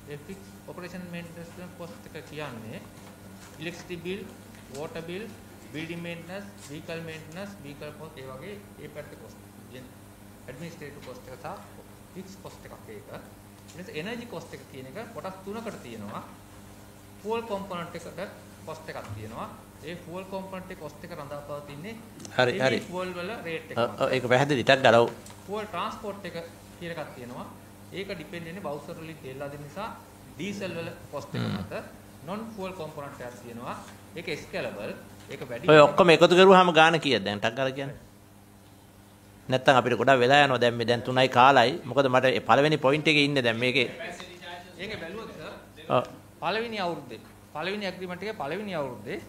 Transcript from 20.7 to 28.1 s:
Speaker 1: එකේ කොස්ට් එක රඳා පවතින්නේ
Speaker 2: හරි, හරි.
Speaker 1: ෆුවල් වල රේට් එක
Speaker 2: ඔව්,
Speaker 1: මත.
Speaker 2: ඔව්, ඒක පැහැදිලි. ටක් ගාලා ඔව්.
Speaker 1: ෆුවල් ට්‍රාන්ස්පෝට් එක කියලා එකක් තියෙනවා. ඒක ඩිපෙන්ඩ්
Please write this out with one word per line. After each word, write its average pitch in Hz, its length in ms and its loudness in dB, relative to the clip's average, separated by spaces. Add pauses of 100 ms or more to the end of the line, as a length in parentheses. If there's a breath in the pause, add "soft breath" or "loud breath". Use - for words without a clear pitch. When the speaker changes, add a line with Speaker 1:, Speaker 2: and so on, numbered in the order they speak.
Speaker 1:
එකේ 185 100 -12
කොස්ට් 151 240 -14
එක 170 80 -14
රඳා 147 300 -10
පවතින්නේ 147 520 -10 (380)
Speaker 2:
හරි, 127 240 4
හරි. 120 240 2
Speaker 1:
ෆුවල් 180 320 -6
වල 175 180 -6 (100)
රේට් 165 300 -8
එක 117 80 -4
Speaker 2:
ඔව්, 117 100 2
Speaker 1:
මත. 107 120 -8
Speaker 2:
ඔව්, 135 100 2
ඒක 127 140 0
පැහැදිලි. 127 400 4
ටක් 131 180 6
ගාලා 117 200 10
ඔව්. 113 80 4 (300)
Speaker 1:
ෆුවල් 202 260 -8
ට්‍රාන්ස්පෝට් 196 580 -8
එක 170 120 -8 (380)
කියලා 165 300 -8
එකක් - 100 -14
තියෙනවා. 127 320 -12 (420)
ඒක 190 200 -10
ඩිපෙන්ඩ් 170 380 -10